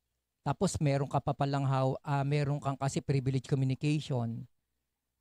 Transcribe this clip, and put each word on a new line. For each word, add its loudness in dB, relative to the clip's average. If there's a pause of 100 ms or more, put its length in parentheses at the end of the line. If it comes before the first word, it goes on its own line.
(460)
Tapos 0
meron 2
ka 0
pa 0
palang 0
how-, 2
ah, 0
meron 0
kang -2
kasi -2
privilege 0
communication. 0 (760)